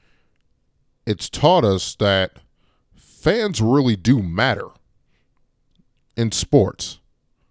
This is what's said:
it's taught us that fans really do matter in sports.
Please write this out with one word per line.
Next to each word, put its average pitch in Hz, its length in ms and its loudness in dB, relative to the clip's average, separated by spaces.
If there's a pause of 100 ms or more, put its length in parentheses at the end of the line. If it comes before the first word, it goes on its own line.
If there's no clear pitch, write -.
(1080)
it's - 240 -6
taught 160 340 2
us 95 300 -2
that 98 380 0 (640)
fans 196 640 -2
really 120 360 2
do 107 260 2
matter 98 460 -4 (1500)
in 113 160 -2
sports. - 720 0 (500)